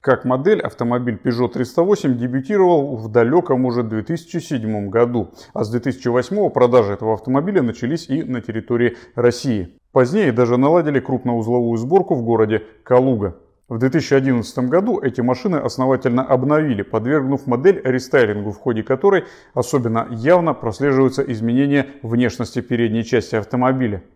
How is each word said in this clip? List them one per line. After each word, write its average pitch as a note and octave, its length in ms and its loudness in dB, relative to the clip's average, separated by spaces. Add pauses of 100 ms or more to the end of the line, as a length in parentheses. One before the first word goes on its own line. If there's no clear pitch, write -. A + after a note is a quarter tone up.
Как B2+ 220 0
модель, C#3 380 2
автомобиль A#2+ 600 -4
Peugeot A#2+ 280 -2
триста B2+ 340 -2
восемь F3 340 0
дебютировал C#3+ 800 0
в A2 160 -10
далеком B2+ 540 2
уже A#2+ 180 -2
две A2 180 -4
тысячи E3 360 -6
седьмом A2 520 -4
году, A#2 420 -2 (220)
а A#2+ 120 -2
с G#2 40 -8
две A#2 120 -2
тысячи B2+ 260 -4
восьмого B2+ 420 0
продажи A#2+ 440 2
этого A2 200 -4
автомобиля D3+ 480 -2
начались B2 480 -4
и C#3+ 140 -2
на B2 160 -6
территории A#2 560 -2 (200)
России. A#2 640 -2 (140)
Позднее C3+ 400 2
даже A#2+ 240 2
наладили D3 460 2
крупноузловую A#2+ 760 -2
сборку E3 380 0
в A#2+ 80 -4
городе A2 400 2 (200)
Калуга. B2 520 2 (320)
В A#2 100 -8
две C3 120 2
тысячи C#3 240 0
одиннадцатом C3 540 0
году F#3+ 320 0
эти C3 200 -4
машины B2+ 380 0
основательно B2+ 680 0
обновили, C3+ 580 0
подвергнув C3 640 -2
модель C#3+ 380 2
рестайлингу, A#2+ 680 0
в G2 60 -12
ходе A2 260 -4
которой D#3+ 420 2 (280)
особенно A#2 560 -2
явно D3+ 440 2
прослеживаются C3 680 0
изменения C3 640 0 (160)
внешности A#2+ 580 -2
передней A#2 420 -2
части A2+ 320 -2
автомобиля. B2 680 -2 (140)